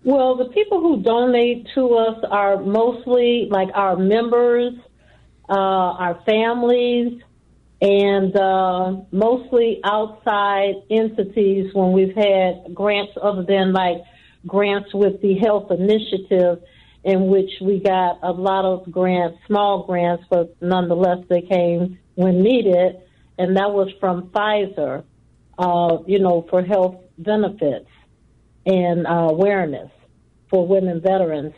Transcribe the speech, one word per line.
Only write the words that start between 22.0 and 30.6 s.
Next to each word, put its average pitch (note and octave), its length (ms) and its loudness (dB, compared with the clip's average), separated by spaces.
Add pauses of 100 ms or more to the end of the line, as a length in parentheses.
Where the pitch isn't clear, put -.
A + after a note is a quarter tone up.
when F#3 280 2
needed, F#3+ 540 2 (420)
and F#3 180 0
that G3+ 160 0
was G3 180 0 (100)
from F3+ 280 -4
Pfizer, G3 760 -4 (560)
uh, F3 480 0
you G3 120 0
know, F3 300 2
for F3+ 140 2
health F#3 340 0 (220)
benefits F3 680 -2 (800)
and, F3 400 0
uh, E3+ 240 0
awareness E3+ 600 0 (580)
for F#3 180 2